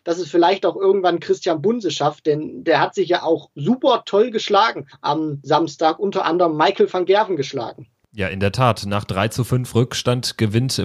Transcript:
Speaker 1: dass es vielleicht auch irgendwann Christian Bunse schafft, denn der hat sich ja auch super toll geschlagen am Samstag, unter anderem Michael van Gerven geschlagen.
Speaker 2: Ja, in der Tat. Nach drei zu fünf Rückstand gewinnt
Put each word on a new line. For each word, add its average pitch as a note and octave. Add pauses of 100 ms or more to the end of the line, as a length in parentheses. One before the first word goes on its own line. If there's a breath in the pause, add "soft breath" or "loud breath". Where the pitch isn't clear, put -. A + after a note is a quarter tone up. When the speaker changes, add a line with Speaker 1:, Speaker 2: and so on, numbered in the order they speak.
Speaker 1:
dass E3+
es E3
vielleicht F3+
auch F3
irgendwann F#3+
Christian E3+
Bunse G#3
schafft, D3
denn D3+
der D3+
hat E3+
sich F3
ja E3+
auch D#3
super A#3
toll A3+
geschlagen G3+ (140 soft breath)
am D3+
Samstag, D#3
unter G3
anderem E3
Michael F#3
van F#3
Gerven F#3+
geschlagen. C3+ (240)
Speaker 2:
Ja, G2
in F#2+
der G2
Tat. B2+
Nach G2+
drei G2
zu A#2
fünf B2+
Rückstand -
gewinnt A2+